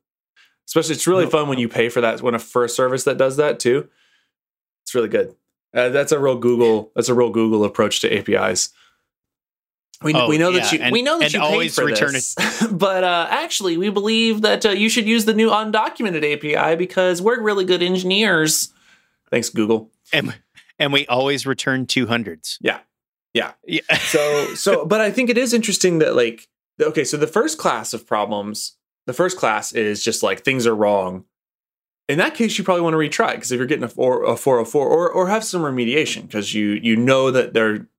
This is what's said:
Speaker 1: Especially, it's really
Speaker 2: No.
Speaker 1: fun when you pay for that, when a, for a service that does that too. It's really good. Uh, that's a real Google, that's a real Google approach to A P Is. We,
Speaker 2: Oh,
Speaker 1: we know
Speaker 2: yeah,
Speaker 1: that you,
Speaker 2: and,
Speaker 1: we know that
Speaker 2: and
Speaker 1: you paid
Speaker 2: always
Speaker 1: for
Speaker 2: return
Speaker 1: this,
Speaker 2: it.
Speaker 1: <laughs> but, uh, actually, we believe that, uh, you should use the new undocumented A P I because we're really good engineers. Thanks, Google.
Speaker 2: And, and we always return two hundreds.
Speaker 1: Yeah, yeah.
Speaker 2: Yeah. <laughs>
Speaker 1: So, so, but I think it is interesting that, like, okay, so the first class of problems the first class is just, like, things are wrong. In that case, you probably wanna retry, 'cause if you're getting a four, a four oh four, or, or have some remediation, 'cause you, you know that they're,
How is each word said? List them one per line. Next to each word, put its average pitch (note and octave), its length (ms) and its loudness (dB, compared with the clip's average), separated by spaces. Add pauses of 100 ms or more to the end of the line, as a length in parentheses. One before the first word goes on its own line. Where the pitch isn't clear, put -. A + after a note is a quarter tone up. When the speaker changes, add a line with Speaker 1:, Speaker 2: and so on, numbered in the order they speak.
(680)
Speaker 1:
Especially, D#3+ 280 0
it's - 120 -4
really F3+ 200 4
Speaker 2:
No. - 40 -4
Speaker 1:
fun D3+ 180 2
when C3 100 -2
you A#2 100 -2
pay A#2 220 0
for B2 100 0
that, A2+ 220 0
when A#2+ 120 0
a, A2+ 40 -2
for A#2+ 260 -2
a A#2 60 -4
service B2+ 340 0
that B2+ 140 0
does C3+ 180 2
that D3 240 0
too. C3 260 2 (960)
It's - 120 -14
really A#2 160 0
good. G2 260 0 (380)
Uh, B2 160 2
that's C#3 200 0
a D3+ 80 4
real C3+ 200 2
Google, A#2 580 2
that's A#2+ 140 0
a B2 40 4
real A#2+ 140 4
Google A2 360 2
approach G#2 360 0
to - 100 0
A G2+ 120 0
P G2+ 120 -2
Is. G2 360 0 (1300)
We, D3+ 120 0
Speaker 2:
Oh, B2 140 4
Speaker 1:
we D3+ 100 2
know E3+ 120 4
Speaker 2:
yeah, F3+ 100 2
Speaker 1:
that A2 120 0
you, D#3 80 0
Speaker 2:
and, - 120 0
Speaker 1:
we A#3+ 100 2
know D4+ 160 0
that D4+ 80 2
Speaker 2:
and D3 80 0
Speaker 1:
you G#3 60 0
paid D3 60 0
Speaker 2:
always D#3+ 280 -2
Speaker 1:
for C3+ 100 2
Speaker 2:
return A#2+ 300 0
Speaker 1:
this, - 200 -4 (280)
Speaker 2:
it. A3+ 60 -2
Speaker 1:
<laughs> F#3+ 100 -4
but, F#3+ 260 0
uh, F3 260 0
actually, A3 460 -2
we G3 140 0
believe A3 520 0
that, G#3 240 0
uh, G#3 40 4
you G3+ 180 0
should A3+ 180 0
use A3+ 200 2
the A3 80 2
new A3 160 4
undocumented G#3+ 720 -2
A D3 140 0
P D3+ 180 -2
I D#3 200 2
because F3+ 440 0
we're A#3 220 0
really G3+ 240 0
good F3 160 2
engineers. F#3 920 0 (580)
Thanks, B2 200 -2
Google. A2 400 0 (240)
Speaker 2:
And, C#3 200 -2 (440)
and C#3+ 160 -2
we C#3+ 140 2
always C3 380 0
return C3 400 -2
two B2 200 0
hundreds. G#2+ 560 -6
Speaker 1:
Yeah, - 180 -2 (540)
yeah. G#2+ 180 -2 (140)
Speaker 2:
Yeah. D3 220 -2
<laughs> D#3+ 100 0
Speaker 1:
So, D3 560 0
so, F3 320 0
but G#3+ 160 2
I G#3 80 0
think B3 200 0
it A3 60 2
is B3 160 0
interesting F#3 460 0
that, A#2+ 180 2
like, A#2 320 -2 (320)
okay, D3+ 240 0
so D3+ 140 -4
the D3+ 80 2
first B3 320 0
class B2 340 -2
of A2+ 140 -10
problems G#2 720 -4 (300)
the B2+ 60 -8
first F3+ 240 0
class G#2+ 360 -2
is G#2 300 -2
just, - 200 -2
like, G2 180 -2
things C3 260 0
are A2+ 80 4
wrong. G2+ 500 0 (840)
In C#3 100 0
that D4+ 160 0
case, A3 240 -2
you F#3+ 60 -6
probably F3 180 0
wanna D#3+ 160 0
retry, D3 380 0
'cause - 160 -10
if B2 60 -2
you're B2+ 80 -2
getting C#3 180 -2
a A#2 40 -8
four, B2+ 360 0
a A#2 120 0
four C3 220 2
oh C#3 60 0
four, C3+ 220 0
or, E3 240 2
or F#3 180 0
have A3 160 -2
some F3+ 180 -4
remediation, C3 680 -2
'cause G#2 240 -6
you, G#2 180 -2 (100)
you A2+ 140 2
know C3 340 2
that B2+ 240 0
they're, G#2+ 320 0 (120)